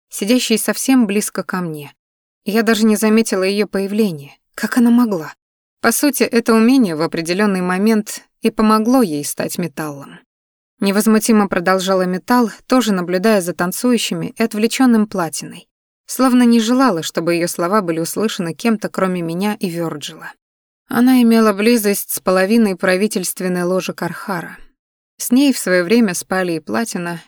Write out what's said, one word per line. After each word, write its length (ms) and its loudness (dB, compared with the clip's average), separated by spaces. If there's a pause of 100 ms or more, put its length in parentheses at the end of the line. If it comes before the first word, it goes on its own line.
сидящий 480 0
совсем 480 0
близко 380 -4
ко 140 -6
мне. 360 -8 (520)
Я 180 0
даже 220 2
не 120 4
заметила 460 2
её 240 0
появления. 680 -4 (160)
Как 240 -6
она 140 6
могла? 420 0 (480)
По 100 2
сути, 320 0
это 300 0
умение 420 4
в 60 -4
определённый 600 -2
момент 640 0 (180)
и 100 0
помогло 500 2
ей 220 -2
стать 340 -6
металлом. 600 -10 (600)
Невозмутимо 680 2
продолжала 540 0
металл, 500 0 (160)
тоже 240 2
наблюдая 480 0
за 140 -4
танцующими 840 -2
и 60 -2
отвлечённым 640 2
Платиной, 600 -8 (360)
словно 380 2
не 160 6
желала, 420 2
чтобы 340 -2
её 120 0
слова 340 -2
были 180 -2
услышаны 540 -4
кем-то, 360 -2
кроме 320 -4
меня 360 -4
и 120 -4
Вёрджила. 640 -10 (560)
Она 320 4
имела 320 4
близость 580 0
с 80 -8
половиной 560 2
правительственной 880 -2
ложи 300 -4
Кархара. 640 -8 (600)
С 140 -10
ней 220 4
в 60 -8
своё 260 0
время 280 2
спали 400 -4
и 60 -4
Платина, 680 -6